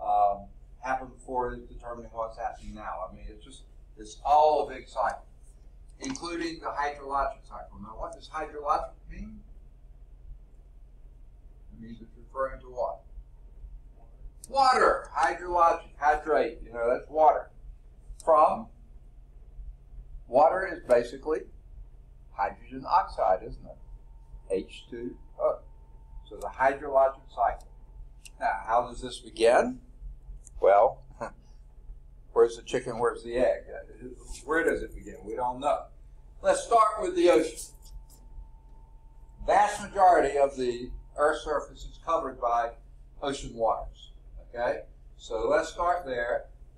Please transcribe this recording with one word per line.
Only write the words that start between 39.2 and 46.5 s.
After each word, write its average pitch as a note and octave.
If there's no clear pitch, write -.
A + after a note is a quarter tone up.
Vast G3+
majority E3+
of C#3
the B2
Earth's D3+
surface D3
is -
covered C3+
by A#2
ocean C3+
waters, -
okay? A#2
So A2+
let's D3+
start -
there, A#2+